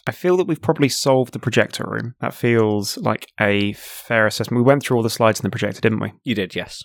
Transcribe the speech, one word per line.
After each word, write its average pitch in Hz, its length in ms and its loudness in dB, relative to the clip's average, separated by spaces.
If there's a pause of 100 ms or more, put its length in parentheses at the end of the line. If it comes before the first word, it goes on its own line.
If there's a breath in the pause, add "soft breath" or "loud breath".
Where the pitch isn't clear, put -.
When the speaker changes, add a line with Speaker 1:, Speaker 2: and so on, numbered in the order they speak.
Speaker 1:
I - 40 -4
feel 180 260 0
that 185 100 0
we've 156 120 -2
probably 147 300 2
solved 131 440 2
the - 60 -10
projector - 480 0
room. 117 320 -8
That 127 140 -6
feels 107 640 0
like 117 300 -4 (120)
a 101 340 0
fair - 520 -2
assessment. 113 320 -2
We 120 100 4
went 139 140 6
through 127 160 0
all 113 60 0
the 113 80 -2
slides 110 280 2
in - 40 -10
the 98 80 -2
projector, - 300 -4
didn't 110 180 2
we? 104 140 -6 (100)
Speaker 2:
You 123 100 -2
did, 95 220 -4
yes. - 300 -10